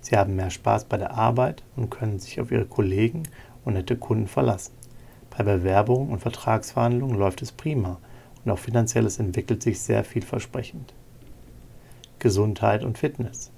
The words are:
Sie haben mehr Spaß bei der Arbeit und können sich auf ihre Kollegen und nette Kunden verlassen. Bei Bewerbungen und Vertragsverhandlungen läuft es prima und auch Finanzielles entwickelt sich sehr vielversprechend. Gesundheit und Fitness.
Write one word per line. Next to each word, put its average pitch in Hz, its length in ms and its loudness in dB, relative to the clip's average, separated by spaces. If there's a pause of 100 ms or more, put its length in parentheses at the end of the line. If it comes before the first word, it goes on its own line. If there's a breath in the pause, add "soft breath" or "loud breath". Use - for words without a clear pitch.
Sie - 160 0
haben 98 180 4
mehr 92 140 0
Spaß 107 380 0
bei - 100 -2
der 95 160 -4
Arbeit 120 500 2 (140)
und 117 140 -4
können 104 280 -4
sich - 220 -10
auf 120 100 -4
ihre 107 140 2
Kollegen 110 600 0 (420 loud breath)
und 107 80 0
nette 95 220 0
Kunden 110 320 0
verlassen. 117 440 0 (560 loud breath)
Bei - 160 -4
Bewerbungen 104 680 4
und 98 100 -4
Vertragsverhandlungen 120 1000 0
läuft 98 240 2
es - 100 -10
prima 107 460 -2 (440 loud breath)
und - 80 -2
auch 101 80 0
Finanzielles 113 600 2
entwickelt 107 440 -2
sich 113 160 0
sehr - 260 0
vielversprechend. - 880 -8 (1200 loud breath)
Gesundheit 107 640 2
und 117 140 -2
Fitness. - 600 -6